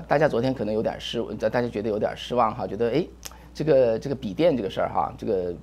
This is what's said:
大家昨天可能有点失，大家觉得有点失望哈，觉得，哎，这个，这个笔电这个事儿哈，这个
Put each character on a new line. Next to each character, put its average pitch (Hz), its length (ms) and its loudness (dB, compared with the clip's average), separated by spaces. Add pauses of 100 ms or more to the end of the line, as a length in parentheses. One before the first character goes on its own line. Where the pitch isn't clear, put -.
大 147 100 4
家 151 80 4
昨 117 160 2
天 131 120 2
可 123 100 -4
能 107 100 -2
有 110 80 0
点 107 160 0
失， - 240 -6 (160)
大 110 240 0
家 120 60 0
觉 110 140 -4
得 113 80 -2
有 104 100 0
点 - 160 -2
失 - 180 -10
望 113 220 2
哈， 98 100 -6
觉 98 120 -6
得， 117 140 0
哎， 151 140 2 (480)
这 151 120 -6
个， 127 340 6
这 135 100 -6
个 139 60 -4
笔 104 180 -8
电 160 220 4
这 113 80 -2
个 95 60 -2
事 - 100 -6
儿 90 100 0
哈， 92 280 -2
这 - 100 -10
个 90 360 0